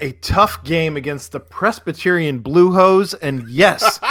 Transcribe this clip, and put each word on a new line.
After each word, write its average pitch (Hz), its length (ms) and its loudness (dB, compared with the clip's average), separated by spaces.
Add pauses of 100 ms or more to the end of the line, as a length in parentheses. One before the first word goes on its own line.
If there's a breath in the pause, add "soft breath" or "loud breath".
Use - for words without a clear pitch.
a 135 120 -8
tough - 500 0
game 156 340 -2
against 139 340 -10
the 139 80 -10
Presbyterian 170 1000 -4
Blue 170 320 4
Hose. 190 440 4
And 135 340 -6
yes, 165 500 2 (120)